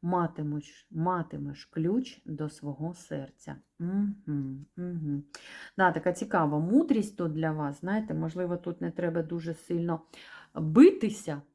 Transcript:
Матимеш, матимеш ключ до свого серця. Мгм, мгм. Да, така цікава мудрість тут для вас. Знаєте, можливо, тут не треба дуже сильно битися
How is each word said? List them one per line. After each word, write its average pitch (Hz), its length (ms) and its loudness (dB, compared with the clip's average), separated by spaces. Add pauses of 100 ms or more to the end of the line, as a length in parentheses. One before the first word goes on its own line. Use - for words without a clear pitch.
Матимеш, 160 880 -2
матимеш 160 720 -4
ключ 196 600 -2
до 151 240 -6
свого 147 460 -8
серця. 143 640 -12 (220)
Мгм, 160 880 -2 (100)
мгм. 156 480 -4 (540)
Да, 185 140 6
така 170 200 0
цікава 156 460 2
мудрість 214 580 2
тут 170 160 -2
для 160 200 0
вас. 147 280 -4
Знаєте, 214 340 -2
можливо, 170 420 -2
тут 175 240 -6
не 170 100 -4
треба 170 320 -2
дуже 165 320 -4
сильно 170 460 -2 (540)
битися 170 880 6 (120)